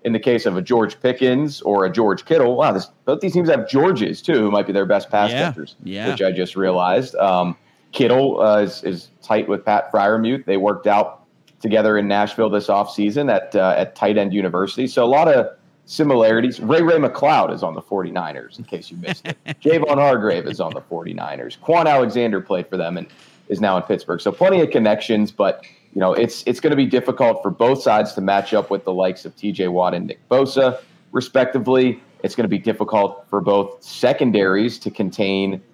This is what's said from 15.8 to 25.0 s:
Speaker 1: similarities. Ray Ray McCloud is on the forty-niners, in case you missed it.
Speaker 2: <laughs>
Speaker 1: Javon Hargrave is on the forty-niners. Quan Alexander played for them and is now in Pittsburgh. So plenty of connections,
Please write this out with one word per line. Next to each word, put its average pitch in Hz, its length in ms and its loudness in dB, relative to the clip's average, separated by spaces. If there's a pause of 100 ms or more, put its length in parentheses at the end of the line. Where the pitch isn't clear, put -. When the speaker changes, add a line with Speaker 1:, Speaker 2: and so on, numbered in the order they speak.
Speaker 1:
similarities. 123 760 2
Ray 143 240 0
Ray 165 140 2
McCloud 139 560 0
is 87 100 -8
on 82 120 -6
the - 80 -12
forty-niners, 85 760 -8
in 120 60 -14
case - 260 -14
you - 60 -18
missed 180 300 -10
it. 165 180 -10
Speaker 2:
<laughs> - 160 -12
Speaker 1:
Javon 151 360 2
Hargrave 110 500 2
is - 120 -8
on 85 160 -4
the 76 60 -10
forty-niners. 85 800 -10
Quan 165 260 2
Alexander 120 540 2
played 90 260 -4
for 95 100 -8
them 87 200 -4
and 85 100 -10 (420)
is 95 120 -4
now 98 160 2
in 87 80 0
Pittsburgh. 85 360 -4
So 101 120 -2
plenty 185 300 2
of 151 80 0
connections, 107 600 0